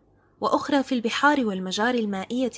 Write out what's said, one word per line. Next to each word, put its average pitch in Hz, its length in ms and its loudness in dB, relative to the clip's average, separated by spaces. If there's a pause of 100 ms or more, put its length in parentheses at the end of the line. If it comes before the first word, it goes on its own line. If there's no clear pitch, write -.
(420)
وأخرى 277 420 2
في 269 120 -2
البحار 262 500 2
والمجاري 202 540 -2
المائية 220 580 -2